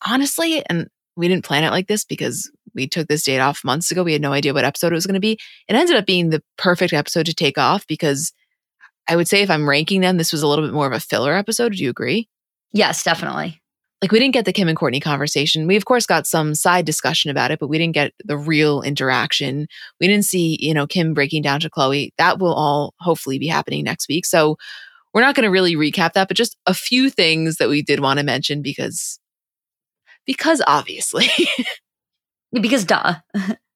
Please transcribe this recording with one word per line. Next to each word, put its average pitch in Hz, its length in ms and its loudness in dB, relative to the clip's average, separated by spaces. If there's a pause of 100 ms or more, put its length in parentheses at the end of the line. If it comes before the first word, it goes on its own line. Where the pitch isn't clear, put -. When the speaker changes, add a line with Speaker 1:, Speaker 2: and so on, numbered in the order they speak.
Speaker 1:
honestly, 285 640 -2
and 170 220 -4 (260)
we 170 120 -2
didn't 185 180 0
plan 147 180 0
it 151 80 0
like 185 160 -2
this 214 160 -2
because - 480 -6 (240)
we 131 120 -4
took 156 200 -4
this 151 160 0
date 135 160 0
off 139 240 0
months 131 260 0
ago. 180 140 0
We 165 100 0
had 147 80 0
no 143 120 0
idea 143 200 0
what 131 120 0
episode 165 260 -2
it 170 40 0
was 175 120 -2
gonna 190 120 2
be. 214 200 0 (280)
It 196 80 0
ended 330 200 4
up 202 100 2
being 175 240 2
the 156 140 0 (140)
perfect 175 360 2
episode 156 340 -2
to 160 60 -2
take 143 240 0
off 151 300 2
because 151 460 -2 (760)
I 165 80 2
would 170 140 2
say 202 120 4
if 196 80 2
I'm 151 180 2
ranking 156 340 2
them, 185 160 4
this 165 160 0
was 151 100 -2
a 151 40 2
little 147 180 2
bit 110 80 -4
more 143 140 0
of 131 60 -2
a 107 60 -2
filler 131 340 0
episode. 220 400 -2
Do 185 100 -4
you 127 60 0
agree? 160 380 -4 (460)
Speaker 2:
Yes, 170 280 2
definitely. 165 600 -4 (400)
Speaker 1:
Like, 196 100 0
we 220 80 6
didn't 262 140 4
get 240 100 2
the 185 80 0
Kim 185 160 0
and 160 100 2
Kourtney 139 240 0
conversation. 147 680 0
We, 196 100 4
of 208 80 0
course, 247 200 2
got 165 220 0
some 151 260 0
side 180 320 2
discussion 151 460 -2
about 135 180 0
it, 156 100 -4
but 143 100 -4
we 156 80 0
didn't 165 180 0
get 147 180 0 (120)
the 147 120 -4
real 151 440 2
interaction. 139 840 -2 (340)
We 170 60 2
didn't 208 180 4
see, 165 340 0
you 156 140 -2
know, 147 120 0
Kim 160 280 0
breaking 147 300 -2
down 143 180 0
to 160 80 -4
Khloé. 139 480 0
That 170 200 2
will 180 160 0
all 147 460 0
hopefully 156 400 -2
be 139 80 -4
happening 147 380 -2
next - 240 -6
week. 156 160 -2
So 156 320 2 (560)
we're 214 80 4
not 277 120 4
gonna 226 160 2
really 180 280 4
recap 165 360 0
that, 190 140 2
but 185 80 -4
just 226 300 -2
a 185 80 2
few 262 360 2
things 160 460 2
that 120 140 0
we 147 120 2
did 143 200 0
wanna 139 200 2
mention 143 400 -2
because, - 560 -8 (1080)
because 285 420 0
obviously. - 640 0
<laughs> - 60 0 (1120)
Speaker 2:
Because 226 340 0
duh. 180 300 0 (180)
<laughs> 190 220 -4 (200)